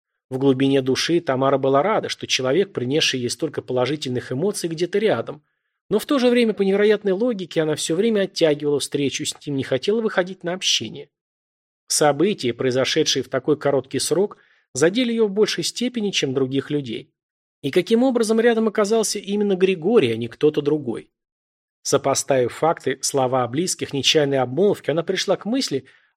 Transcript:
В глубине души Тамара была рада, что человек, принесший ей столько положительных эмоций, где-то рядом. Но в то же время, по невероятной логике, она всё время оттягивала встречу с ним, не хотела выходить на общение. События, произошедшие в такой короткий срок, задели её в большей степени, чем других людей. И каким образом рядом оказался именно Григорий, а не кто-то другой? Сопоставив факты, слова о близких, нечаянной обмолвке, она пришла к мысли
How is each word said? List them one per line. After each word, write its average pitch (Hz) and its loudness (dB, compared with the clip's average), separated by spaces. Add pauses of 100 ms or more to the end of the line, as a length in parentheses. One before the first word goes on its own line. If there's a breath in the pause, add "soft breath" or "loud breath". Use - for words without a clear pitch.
(300)
В 131 -4
глубине 135 4
души 135 0
Тамара 135 2
была 135 2
рада, 180 -2
что - -10
человек, 135 0
принесший 131 -2
ей 120 -4
столько - -6
положительных 127 -4
эмоций, 180 -4
где-то 170 -4
рядом. 143 -2 (440)
Но 208 0
в - -10
то 294 2
же 247 4
время, 240 2
по 196 0
невероятной 202 2
логике, 185 -2
она 151 0
всё - -4
время 208 2
оттягивала 147 0
встречу 139 -4
с - -10
ним, 143 -4
не 135 -2
хотела 202 -2
выходить 190 -2
на 175 -4
общение. - -4 (760)
События, 147 2
произошедшие 131 0
в - -12
такой 139 0
короткий 139 -2
срок, 190 -2 (360 soft breath)
задели 202 2
её 226 2
в - -8
большей 190 0
степени, 233 -4
чем 139 -2
других 135 0
людей. 131 -6 (500)
И 139 -4
каким 208 4
образом 233 2
рядом 226 4
оказался 208 0
именно 202 0
Григорий, 180 4
а 113 -2
не 117 -4
кто-то 147 2
другой? 143 -2 (720)
Сопоставив 131 2
факты, 156 -2
слова 131 0
о 117 -4
близких, 143 -4
нечаянной 139 2
обмолвке, 143 0
она 160 -2
пришла 185 -2
к - -8
мысли 208 -4 (320 soft breath)